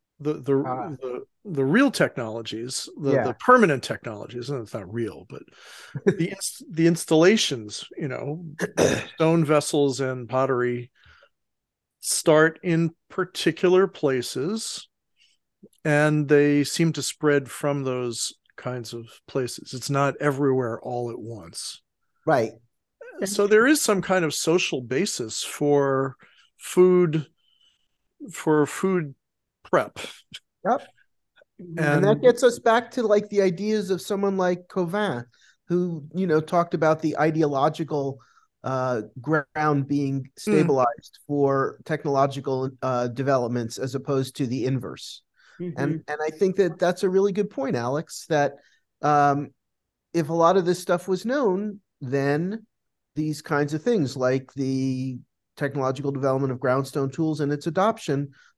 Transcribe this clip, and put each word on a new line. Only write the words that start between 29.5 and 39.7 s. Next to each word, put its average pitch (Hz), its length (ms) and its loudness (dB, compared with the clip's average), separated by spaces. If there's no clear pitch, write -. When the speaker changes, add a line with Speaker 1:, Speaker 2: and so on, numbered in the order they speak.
Speaker 1:
prep. 127 340 0
Speaker 2:
Yep. 262 180 -2
Speaker 1:
And 170 200 -10
Speaker 2:
And 151 260 4
that 214 180 4
gets 240 200 6
us 240 160 4
back 240 340 2
to, 247 100 -2
like, 208 260 2
the 202 140 2
ideas 190 480 0
of 180 100 0
someone 196 380 -2
like 180 300 0
Cauvin, 180 580 -2
who, 175 360 -2
you 185 120 0
know, 156 140 4
talked 170 320 0
about 156 300 2
the 156 160 -2
ideological, 147 1000 0
uh, 127 380 -2
ground 147 680 0